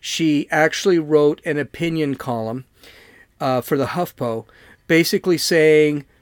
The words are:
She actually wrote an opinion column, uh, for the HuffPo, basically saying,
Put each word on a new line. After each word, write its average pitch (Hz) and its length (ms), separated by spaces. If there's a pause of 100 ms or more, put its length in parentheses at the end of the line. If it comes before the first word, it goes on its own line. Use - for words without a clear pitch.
She 156 500
actually 160 480
wrote 151 460
an 151 140
opinion 156 560
column, 117 500 (720)
uh, 131 220
for 151 160
the 139 120
HuffPo, 127 580 (400)
basically 170 500
saying, 151 720 (160)